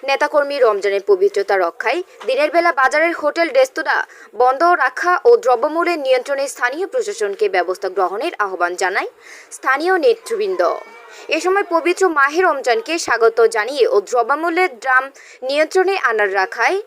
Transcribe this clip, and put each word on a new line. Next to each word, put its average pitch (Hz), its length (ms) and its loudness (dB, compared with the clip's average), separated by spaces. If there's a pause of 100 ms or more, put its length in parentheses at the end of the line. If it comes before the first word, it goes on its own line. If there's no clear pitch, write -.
নেতাকর্মী 285 520 0
রমজানের 202 500 2
পবিত্রতা 196 480 2
রক্ষায় 190 420 -2 (280)
দিনের 277 280 0
বেলা 339 240 2
বাজারের 302 420 2
হোটেল 311 260 0 (100)
রেস্তোরাঁ 269 440 0 (400)
বন্ধ 254 200 2 (220)
রাখা 339 300 -2 (160)
ও - 20 10 (120)
দ্রব্যমূল্যের 302 640 0
নিয়ন্ত্রণে 539 480 0
স্থানীয় 285 400 -4
প্রশাসনকে 202 520 -4 (100)
ব্যবস্থা 180 400 -2
গ্রহণের 202 380 -2 (120)
আহ্বান 175 360 -4
জানায় 214 280 -2 (480)
স্থানীয় 311 360 0 (120)
নেতৃবৃন্দ। 381 580 0 (720)
এ - 100 -2
সময় 392 280 0
পবিত্র 339 300 0 (160)
মাহে 285 220 2
রমজানকে 269 520 0 (120)
স্বাগত 226 320 2 (180)
জানিয়ে 233 380 0
ও 196 40 4 (120)
দ্রব্যমূল্যের 320 600 0 (120)
ড্রাম 262 200 2 (440)
নিয়ন্ত্রণে 320 480 0 (140)
আনার 214 200 0 (100)
রাখায় 233 480 0